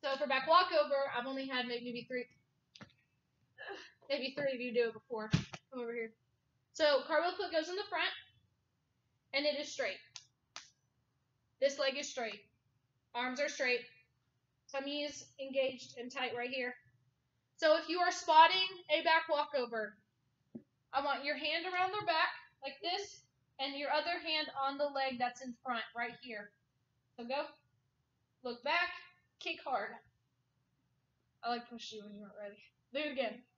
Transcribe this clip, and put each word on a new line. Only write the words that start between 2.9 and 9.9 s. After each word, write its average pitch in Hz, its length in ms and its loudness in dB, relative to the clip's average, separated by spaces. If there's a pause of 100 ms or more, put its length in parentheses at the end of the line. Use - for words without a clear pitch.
maybe 269 260 -2
three 277 200 0
of 233 60 -6
you 247 120 -4
do 233 160 4
it 220 60 -6
before. 220 360 -8
Come - 520 -2
over 233 100 -6
here. 226 200 -6 (600)
So 294 340 4
cartwheel 320 260 2
foot 359 200 -6
goes 311 160 0
in 359 80 -6
the 415 140 -4
front, 349 180 0 (1300)
and 285 100 0
it 294 160 0
is 285 100 -6
straight. 202 300 -4 (1600)